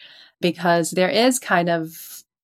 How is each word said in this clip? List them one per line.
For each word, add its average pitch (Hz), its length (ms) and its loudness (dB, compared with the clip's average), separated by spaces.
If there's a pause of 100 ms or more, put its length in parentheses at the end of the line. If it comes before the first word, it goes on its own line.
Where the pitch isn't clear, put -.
(420)
Because 170 500 0
there 180 180 0
is 247 300 2
kind 175 300 0
of 165 540 -6 (200)